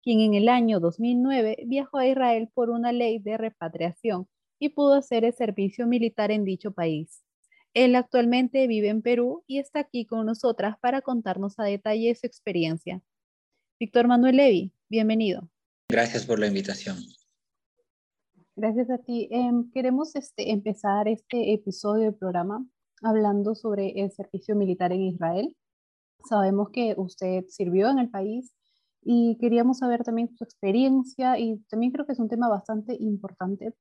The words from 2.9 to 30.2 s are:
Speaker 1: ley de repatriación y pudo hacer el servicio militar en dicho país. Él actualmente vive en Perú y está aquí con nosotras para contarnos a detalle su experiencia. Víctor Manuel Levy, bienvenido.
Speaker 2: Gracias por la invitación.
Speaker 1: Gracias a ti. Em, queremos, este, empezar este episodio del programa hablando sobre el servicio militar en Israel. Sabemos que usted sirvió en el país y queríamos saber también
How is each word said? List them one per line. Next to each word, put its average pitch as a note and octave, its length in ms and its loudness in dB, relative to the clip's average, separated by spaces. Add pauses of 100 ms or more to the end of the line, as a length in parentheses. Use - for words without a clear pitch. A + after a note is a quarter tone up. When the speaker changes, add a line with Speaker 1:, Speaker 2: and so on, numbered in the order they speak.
Speaker 1:
ley A#3+ 260 0
de G#3+ 200 -6
repatriación F3+ 920 -6 (320)
y C#4+ 100 0
pudo C#4+ 240 4
hacer B3 320 2
el A#3+ 80 2
servicio G#3 540 -2
militar A3+ 420 0
en G#3+ 160 0
dicho F#3+ 280 -6
país. E3 500 -4 (500)
Él B3 220 6
actualmente B3 720 2
vive G#3+ 220 2
en G#3+ 120 -2
Perú B3 460 0
y C4+ 100 -4
está C#4 220 -6
aquí B3 260 -6
con A3 220 -4
nosotras A3 520 -2
para C4 220 -2
contarnos G3+ 560 -4
a A3+ 60 -4
detalle G#3+ 500 0
su A#3+ 140 -6
experiencia. F3 760 -4 (800)
Víctor A#3 280 2
Manuel B3 280 6
Levy, G#3+ 360 6 (180)
bienvenido. A3 600 0 (400)
Speaker 2:
Gracias A#2 340 0
por A2+ 140 0
la G#2+ 80 2
invitación. G2 580 -4 (1500)
Speaker 1:
Gracias A3+ 360 -2
a B3 80 -4
ti. A#3+ 320 -6
Em, A#3+ 400 0
queremos, C4 440 -2
este, A#3+ 360 -8
empezar G3+ 560 -2
este A3 440 -2
episodio G#3+ 520 -2
del G#3+ 100 0
programa F#3+ 500 -4 (380)
hablando G#3+ 540 0
sobre G3+ 440 -4
el G3 120 -2
servicio G3 440 -6
militar F#3 380 0
en F#3+ 80 0
Israel. F3 560 -4 (720)
Sabemos G3+ 400 2
que A#3 260 -2
usted F#3 540 -4
sirvió F#3+ 400 0
en C#4 80 2
el B3 140 0
país G#3+ 400 -8 (560)
y A#3 320 4
queríamos A#3+ 380 2
saber A#3+ 260 -2
también A#3 320 -4